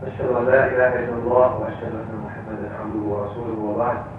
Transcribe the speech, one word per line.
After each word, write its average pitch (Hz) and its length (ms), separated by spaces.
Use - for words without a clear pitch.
أشهد 131 220
أن 123 160
لا 131 220
إله 127 320
إلا 120 140
الله 123 460
وأشهد - 340
أن 107 320
محمدا 107 420
عبده 107 300
ورسوله 104 500
وبعد. 107 380